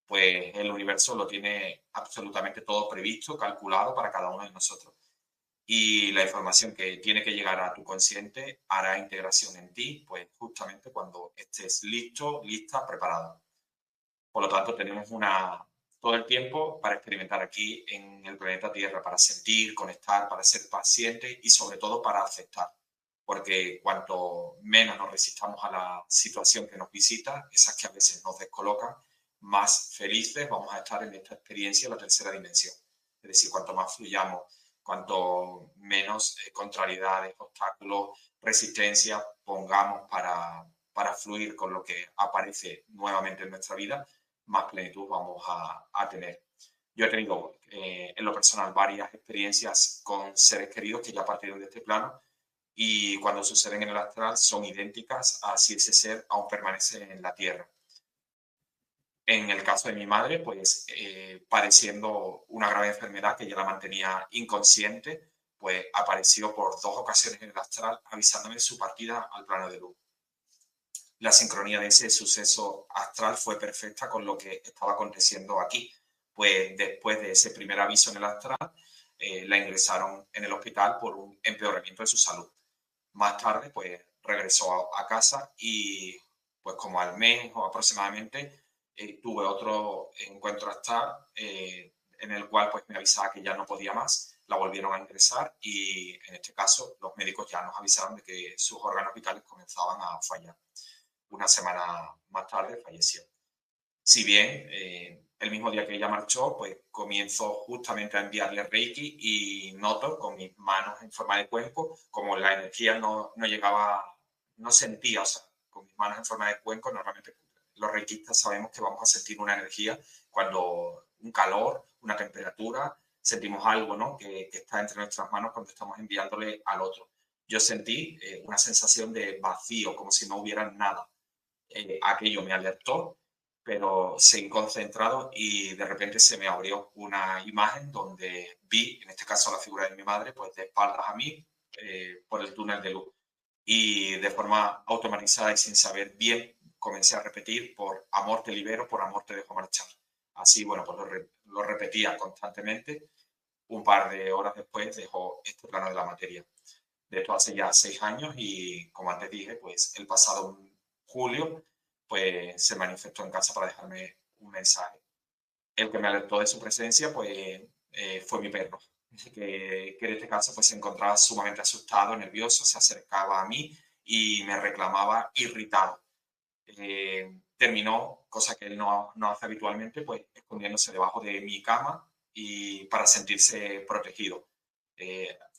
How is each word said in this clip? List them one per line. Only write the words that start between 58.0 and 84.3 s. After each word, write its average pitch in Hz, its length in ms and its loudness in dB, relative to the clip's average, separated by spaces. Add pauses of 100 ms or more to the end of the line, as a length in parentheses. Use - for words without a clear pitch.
En 107 240 4
el 98 140 0
caso 101 240 2
de 107 80 -4
mi 101 100 -8
madre, 123 340 2
pues, - 500 0
eh, 95 580 -12
padeciendo 104 1040 4
una 110 200 2
grave 104 200 4
enfermedad 101 480 -2
que 107 100 -8
ya 98 80 -10
la 95 80 -2
mantenía 95 680 -4
inconsciente, 107 1000 4 (260)
pues 92 360 -2
apareció 104 600 4
por 98 200 0
dos 104 240 -4
ocasiones 104 440 2
en 107 100 -16
el 95 60 -10
astral 110 440 -6 (100)
avisándome 110 440 2
de 117 40 -10
su 117 180 0
partida 113 540 -6
al 101 140 -14
plano 92 240 -4
de 90 100 -12
luz. 90 160 -18 (1200)
La 110 120 4
sincronía 104 480 6
de 104 80 0
ese 107 220 8
suceso 104 800 2
astral 110 480 -2
fue 107 200 -4
perfecta 104 520 -8
con 104 160 -4
lo 98 120 -2
que 95 240 -10
estaba - 300 -4
aconteciendo 101 680 0
aquí, 120 280 -4 (440)
pues 95 420 4
después 104 460 -2
de 98 100 -6
ese 95 200 6
primer 101 280 -4
aviso 104 320 6
en 104 60 -10
el 101 80 -2
astral, 131 480 -4 (440)
eh, 95 300 -6
la 101 100 4
ingresaron 95 760 0
en 104 100 -6
el 101 80 -4
hospital 101 480 2
por 107 160 -6
un 98 260 -16
empeoramiento 104 600 -4
de 110 40 2
su - 100 4
salud. 87 340 2 (640)
Más 101 240 2
tarde, 110 320 0
pues, 92 360 -10 (160)
regresó 95 520 2